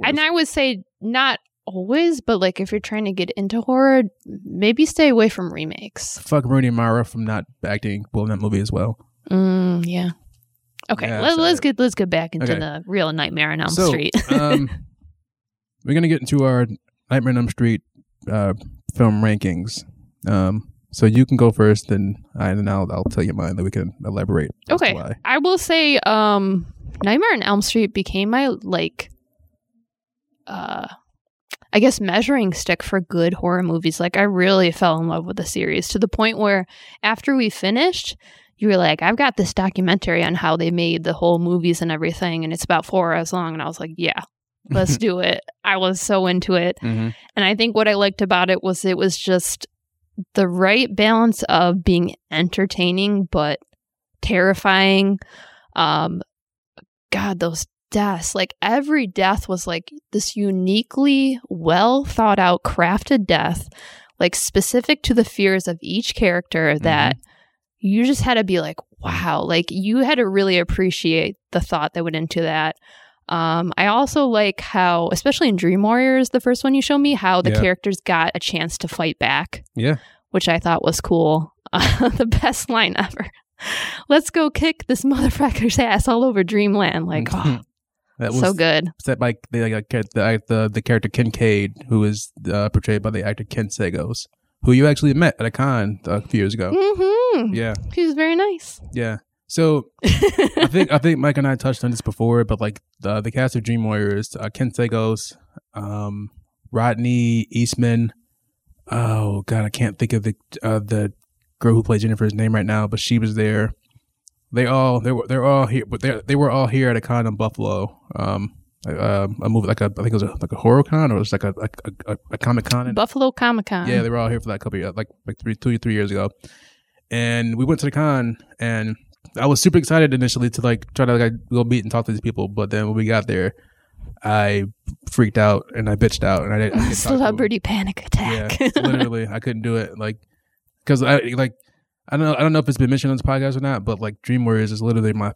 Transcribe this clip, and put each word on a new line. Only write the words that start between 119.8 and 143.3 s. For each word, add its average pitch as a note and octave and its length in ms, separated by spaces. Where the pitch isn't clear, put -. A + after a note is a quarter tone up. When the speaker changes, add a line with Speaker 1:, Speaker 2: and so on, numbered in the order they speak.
Speaker 2:
a, G#2+ 40
I G2+ 40
think A2+ 60
it A2+ 60
was G#2+ 100
a, G#2+ 180
like, - 120
a - 20
horror B2+ 280
con, D#3 280
or G#2+ 60
it - 20
was, G#2+ 140
like, G2+ 100
a, G2+ 180
a, A2 80
a, G2+ 40
a G#2+ 60
Comic - 280
Con. B2 300
Speaker 1:
Buffalo C4 360
Comic A#3+ 360
Con. F3+ 220
Speaker 2:
Yeah, B2 120
they A#2 80
were A#2+ 80
all A#2 120
here A#2 100
for A2 100
that G2 120
couple G#2 160
of F2+ 60
years, F2+ 120
like, G#2+ 120
like, A2 100
three, A2+ 160
two A#2+ 220
or - 20
three A2+ 160
years G#2 180
ago. G2 180
And A#2 460
we B2+ 80
went D3+ 160
to C#3+ 60
the C#3 40
con, C3+ 460
and A2 360
I A#2+ 100
was C#3+ 140
super F3+ 160
excited D#3 360
initially B2 380
to, A#2 100
like, A#2 320
try C3+ 120
to, B2 120
like, A#2 160
go A#2+ 140
meet A#2 180
and G#2+ 80
talk A#2 140
to A#2+ 60
these G#2+ 100
people. A2 260
But G2+ 240
then G#2 160
when G#2+ 80
we A2 100
got A2 220
there, G2 260
I G#2 400
freaked A2+ 260
out G#2 280
and A2 140
I G#2 60
bitched G#2+ 280
out, F#2+ 200
and G#2 100
I G#2+ 40
didn't, G#2+ 220
I A3+ 100
didn't G3+ 60
talk - 80
to - 60
them. C4+ 100
Speaker 1:
Celebrity G#3+ 400
panic G3 480
attack. G#2+ 520
Speaker 2:
Yeah, C4 160
Speaker 1:
<laughs> - 60
Speaker 2:
literally, A#2 460
I A2 120
couldn't A2 240
do A#2 120
it. G2+ 240
Like, G#2+ 160
'cause C3+ 180
I, C#3 160
like, B2+ 160
I C#3 60
don't D#3 80
know, D3+ 100
I B2 40
don't D#3 140
know D#3 60
if D3+ 80
it's C#3 100
been C3 120
mentioned C3+ 220
on C3 60
this A#2+ 40
podcast C3+ 360